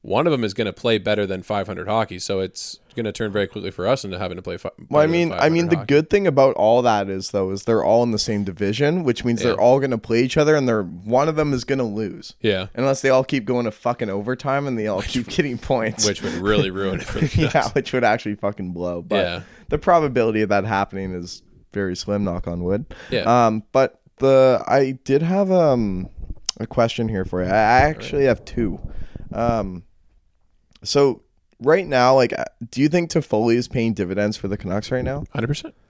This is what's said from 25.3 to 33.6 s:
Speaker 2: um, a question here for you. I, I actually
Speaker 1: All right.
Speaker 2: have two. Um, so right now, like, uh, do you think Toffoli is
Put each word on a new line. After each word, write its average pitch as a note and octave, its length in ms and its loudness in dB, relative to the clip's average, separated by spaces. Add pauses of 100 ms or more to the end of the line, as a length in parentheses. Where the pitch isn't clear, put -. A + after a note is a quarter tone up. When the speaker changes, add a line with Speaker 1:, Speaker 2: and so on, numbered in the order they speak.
Speaker 2:
um, B2 580 2 (500)
a A#2 60 -4
question A#2 440 0
here G2 160 -2
for F2+ 180 -4
you. F2+ 60 -2
I, F#2+ 40 2
I A2 280 4
actually D3 420 0
Speaker 1:
All C3 60 4
right. A2 100 2
Speaker 2:
have - 60 -20
two. A2 340 -4 (520)
Um, G#2 520 -2 (1000)
so C#3+ 380 2 (380)
right E3+ 280 2
now, C3 280 6
like, B2 180 4
uh, - 120 -4 (260)
do B2+ 100 -2
you D3+ 80 6
think E3+ 220 2
Toffoli A#2 440 2
is B2 120 0